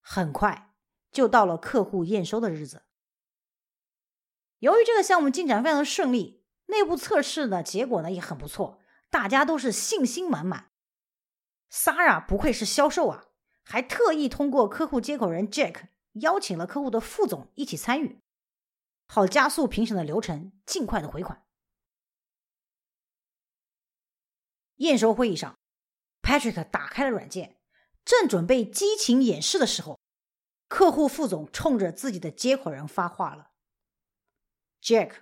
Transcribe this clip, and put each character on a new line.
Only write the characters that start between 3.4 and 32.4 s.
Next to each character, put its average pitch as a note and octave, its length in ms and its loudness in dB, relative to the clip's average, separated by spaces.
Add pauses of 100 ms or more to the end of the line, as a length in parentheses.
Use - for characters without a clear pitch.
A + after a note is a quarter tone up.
由 F4 200 6
于 A4+ 40 8
这 A#4 100 2
个 G#4 80 4
项 F4+ 200 4
目 C#4 60 2
进 D#4+ 180 -2
展 A3+ 160 2
非 D#4 80 2
常 D4 80 2
的 D4 60 2
顺 C#4 280 0
利， - 320 -4 (220)
内 G#4 180 2
部 - 120 -2
测 D4 240 0
试 C#4 280 -4
呢， F3+ 140 -2
结 A3 240 -4
果 A#3 160 -2
呢 F3 100 -6
也 F3+ 80 -6
很 E3+ 180 -10
不 D3 80 -14
错， - 340 -8 (300)
大 D4 160 0
家 C4+ 180 4
都 D#4 140 0
是 A#3+ 140 -2
信 F4 320 -2
心 E4+ 240 -2
满 E3 160 -4
满。 F3 260 -8 (1000)
Sarah D4 540 2
不 - 120 -2
愧 A#3+ 160 2
是 A3 120 -4
销 C#4+ 240 2
售 C#4+ 200 0
啊， - 180 -8 (380)
还 A#3+ 180 -4
特 G#4+ 300 0
意 D4+ 160 0
通 C#4+ 220 -2
过 B3 180 4
客 - 180 -4
户 C#4 140 -2
接 C#4+ 180 -6
口 G#3 120 -2
人 F3+ 180 -4
Jack - 400 -4 (240)
邀 D#4+ 260 0
请 - 180 -6
了 E3 100 -6
客 C#4+ 140 -6
户 C4+ 100 -4
的 A3+ 100 -2
副 - 260 -2
总 - 280 -8
一 - 100 -6
起 - 140 -10
参 C4+ 240 -2
与， - 180 -8 (840)
好 G3 200 2
加 C4+ 220 2
速 C#4+ 180 0
评 A3 200 -2
审 A3 100 -4
的 E3+ 80 -2
流 D3+ 160 -2
程， F3 320 -10 (140)
尽 D#4+ 180 -4
快 G3+ 160 -2
的 D3+ 80 -10
回 D#3 140 -8
款。 - 240 -14 (3250)
验 C#4 220 4
收 A3 160 4
会 A#3 160 2
议 E3+ 60 -2
上， - 220 -10 (640)
Patrick A3+ 480 0
打 - 200 -4
开 - 160 -4
了 C4+ 60 0
软 F#3 200 -6
件， - 280 -12 (460)
正 A4 240 6
准 E3+ 180 0
备 B3 160 4
激 G4+ 320 0
情 C4+ 280 4
演 F#3 180 2
示 - 180 0
的 C4+ 80 4
时 - 140 -2
候， - 180 -14 (680)
客 F#4 240 6
户 C#4+ 160 2
副 D#4 180 -4
总 D#3+ 240 -4
冲 C#4 280 0
着 F#3 120 0
自 B3+ 220 -8
己 F3+ 60 -8
的 - 120 -8
接 C4 280 0